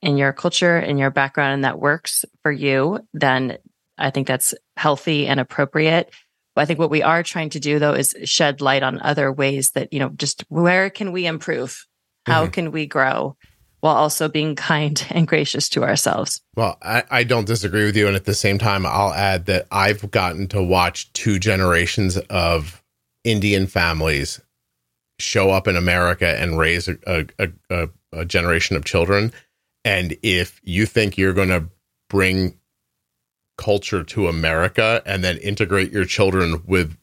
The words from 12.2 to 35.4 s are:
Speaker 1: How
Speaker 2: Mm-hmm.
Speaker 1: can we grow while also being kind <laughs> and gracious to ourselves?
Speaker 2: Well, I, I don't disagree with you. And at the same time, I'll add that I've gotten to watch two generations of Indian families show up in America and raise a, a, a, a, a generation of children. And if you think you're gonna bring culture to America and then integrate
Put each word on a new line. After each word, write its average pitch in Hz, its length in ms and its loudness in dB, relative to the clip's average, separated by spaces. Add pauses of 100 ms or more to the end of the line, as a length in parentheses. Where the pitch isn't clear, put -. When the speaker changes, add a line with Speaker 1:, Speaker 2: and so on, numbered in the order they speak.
Speaker 1:
How 160 180 2
Speaker 2:
Mm-hmm. 165 60 -4
Speaker 1:
can 165 220 -4
we 156 140 -6
grow 135 500 -2 (440)
while 156 160 2
also 151 320 0
being 151 280 -2
kind 151 500 -2
<laughs> - 40 -10
and 165 180 2
gracious 151 420 0
to 131 140 0
ourselves? - 560 -2 (160)
Speaker 2:
Well, 110 260 0
I, 113 280 0
I 120 140 4
don't 117 220 0
disagree 104 380 0
with 104 120 2
you. 104 120 6
And 98 80 2
at 95 80 -4
the 98 100 0
same 98 240 0
time, 98 280 2
I'll 98 280 2
add 95 320 0
that 92 240 0
I've 101 400 0
gotten 92 380 -2
to 101 140 -2
watch 90 500 0
two 101 260 0
generations 92 800 2 (140)
of 85 520 -2 (400)
Indian 101 440 2
families 80 720 -2 (800)
show 98 320 2
up 95 180 2
in 92 80 2
America 87 640 2
and 82 180 0
raise 85 300 0
a, 90 80 -4 (100)
a, 82 200 -2 (120)
a, 95 100 -2 (220)
a, 87 180 -2 (240)
a 82 120 -6
generation 87 520 0
of 73 100 -4
children. 101 440 2 (540)
And 90 380 0
if 90 420 0
you 95 220 2
think 101 320 0
you're 95 160 4
gonna 90 340 0 (400)
bring 95 480 2 (1040)
culture 101 440 -2
to 92 260 -2
America 82 760 0
and 98 180 -4
then 90 160 0
integrate 98 540 -2